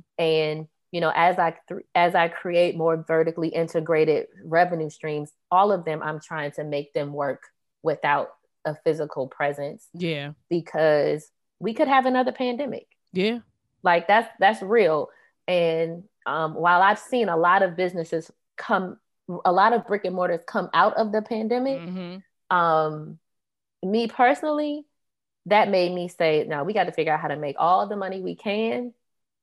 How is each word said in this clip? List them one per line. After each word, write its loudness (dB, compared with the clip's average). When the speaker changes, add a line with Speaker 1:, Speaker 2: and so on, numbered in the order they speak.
Speaker 1:
And, -2
you -6
know, 0
as 2
I 0
thr-, -12
as 2
I 4
create 0
more 2
vertically 0
integrated 0
revenue 0
streams, -8
all 4
of -2
them, -4
I'm -6
trying -8
to -8
make -6
them -4
work -6
without 0
a -4
physical -2
presence. -6
Speaker 2:
Yeah. -6
Speaker 1:
Because 0
we -4
could 2
have 4
another 0
pandemic. -6
Speaker 2:
Yeah. 0
Speaker 1:
Like, 4
that's, 4
that's 4
real. 2
And, 0
um, -2
while 4
I've 4
seen -2
a 0
lot 4
of -2
businesses -4
come, -4
a 4
lot 4
of 0
brick -2
and -4
mortars -2
come -6
out 2
of -2
the 0
pandemic, -4
Speaker 2:
Mm-hmm. -8
Speaker 1:
um, 0
me -2
personally, 0
that 4
made 2
me -6
say, 0
"No, -4
we -4
gotta 0
figure -2
out -2
how -4
to -4
make -8
all 2
the -8
money -8
we -8
can -4